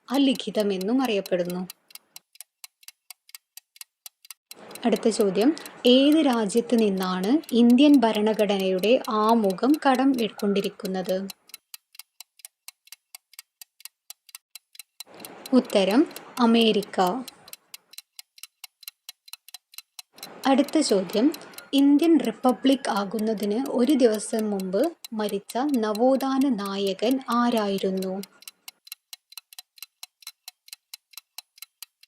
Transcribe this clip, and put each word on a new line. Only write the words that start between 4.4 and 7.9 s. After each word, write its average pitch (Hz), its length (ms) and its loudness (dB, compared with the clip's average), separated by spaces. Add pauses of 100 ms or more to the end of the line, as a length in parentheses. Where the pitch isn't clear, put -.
അടുത്ത 220 240 0
ചോദ്യം, 208 480 0 (300)
ഏത് 285 400 6
രാജ്യത്ത് 233 520 0
നിന്നാണ് 196 760 0
ഇന്ത്യൻ 247 460 8